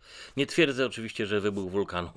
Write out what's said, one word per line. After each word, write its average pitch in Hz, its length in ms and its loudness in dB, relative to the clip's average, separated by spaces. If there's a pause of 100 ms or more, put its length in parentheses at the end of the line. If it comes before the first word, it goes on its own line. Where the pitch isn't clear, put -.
(380)
Nie 139 80 4
twierdzę 135 400 4
oczywiście, 113 400 -4
że 101 160 2
wybuch 98 300 0
wulkanu 92 460 0